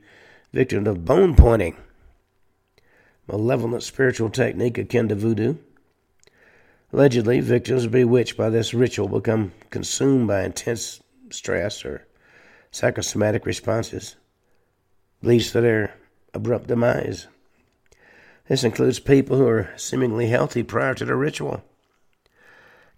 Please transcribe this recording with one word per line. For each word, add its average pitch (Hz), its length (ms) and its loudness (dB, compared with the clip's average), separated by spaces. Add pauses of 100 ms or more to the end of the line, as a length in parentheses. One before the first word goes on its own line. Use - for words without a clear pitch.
(540)
victims 107 340 0
of 92 160 -4
bone 160 320 4
pointing, 110 400 6 (1500)
malevolent 117 560 -2
spiritual 123 460 0
technique 117 480 -2
akin 113 320 -2
to 107 60 0
voodoo. 110 400 0 (1400)
Allegedly, 123 480 4
victims 120 460 0
bewitched 120 500 2
by 113 120 0
this 113 240 -2
ritual 117 360 0
become 110 420 -2 (180)
consumed 127 580 0
by 98 160 0
intense - 580 -8 (280)
stress 92 540 -6
or - 240 -12 (640)
psychosomatic 107 760 -2
responses, - 720 -6 (1040)
leads 117 300 2
to 117 80 0
their 110 340 0 (400)
abrupt 110 340 -4
demise. 117 600 -2 (1200)
This 131 160 -2
includes 123 360 0
people 139 360 2
who 135 120 4
are 110 280 0
seemingly 120 520 -2
healthy 123 360 0
prior 131 320 -2
to 123 100 -8
the 127 100 -2
ritual. 143 460 -6 (1400)